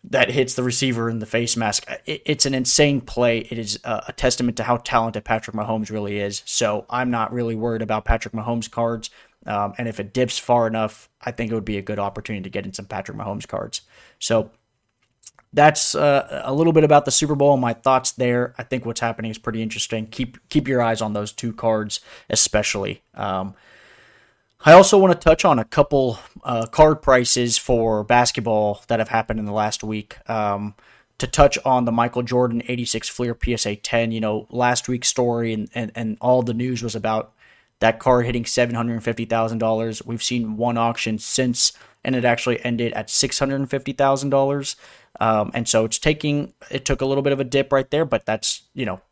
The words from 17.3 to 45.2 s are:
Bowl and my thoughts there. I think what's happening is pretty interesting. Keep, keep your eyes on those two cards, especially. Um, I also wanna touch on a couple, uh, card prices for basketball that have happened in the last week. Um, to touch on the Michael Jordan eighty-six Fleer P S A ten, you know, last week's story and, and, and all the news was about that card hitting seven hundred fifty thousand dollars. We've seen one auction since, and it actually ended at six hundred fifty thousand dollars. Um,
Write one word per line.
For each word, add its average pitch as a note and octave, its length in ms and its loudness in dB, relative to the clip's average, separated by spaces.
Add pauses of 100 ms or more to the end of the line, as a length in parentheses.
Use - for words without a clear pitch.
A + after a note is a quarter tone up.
Bowl C#3+ 200 4
and B2+ 80 2
my A#2+ 120 0
thoughts C3 380 0
there. B2 480 0
I A#2+ 40 -10
think B2 220 -6
what's A#2 140 -6
happening A2+ 320 -4
is - 80 -12
pretty A2+ 240 -6
interesting. A2 420 -6
Keep, - 440 -10
keep C3 180 0
your B2 160 2
eyes A2+ 180 0
on G#2+ 120 -4
those G#2 180 -6
two A#2 220 -8
cards, A2 480 -2 (280)
especially. G2+ 720 -2 (140)
Um, F#2+ 400 -6 (1120)
I D#3 60 12
also F#3+ 240 12
wanna F#3+ 160 8
touch D#3+ 320 4
on D3 140 6
a A2 40 -2
couple, C3+ 540 2 (260)
uh, A#2 220 -2
card D#3 380 4
prices B2 520 4
for A2+ 480 0
basketball G#2+ 840 2
that A#2 100 0
have A2 120 -2
happened A2 300 -2
in G#2+ 60 -6
the G#2 60 -6
last G#2+ 320 -2
week. G#2+ 340 -8 (100)
Um, G#2 460 -4 (460)
to B2+ 80 -2
touch C#3+ 360 4
on B2+ 220 2
the A#2 60 0
Michael A#2+ 320 0
Jordan B2 440 0
eighty-six A#2+ 400 -4
Fleer A#2+ 280 -4
P - 180 -2
S A2 140 -2
A G#2 80 -2
ten, A#2 360 -2
you A2+ 80 -4
know, G#2+ 300 -2
last B2 380 0
week's B2+ 200 -4
story A#2 460 0
and, G#2+ 220 -6
and, A#2 180 -6
and A2+ 260 -6
all B2+ 220 2
the A#2+ 120 -2
news B2 280 -4
was A2+ 140 -8
about A2 380 -4 (460)
that A2+ 200 4
card B2 260 4
hitting A#2 200 -4
seven A#2+ 280 0
hundred A#2 300 -4
fifty A2+ 220 -4
thousand A2+ 340 -2
dollars. A2+ 440 -2
We've A#2 200 -8
seen A2+ 340 -4
one A#2 220 0
auction A#2 400 -2
since, - 540 0 (300)
and C3 120 -2
it B2 100 -2
actually A#2 400 0
ended A#2+ 280 -2
at - 180 -8
six - 260 -2
hundred C#3 320 -2
fifty C#3 220 -4
thousand C#3 400 2
dollars. C#3 460 0 (420)
Um, G#2+ 340 2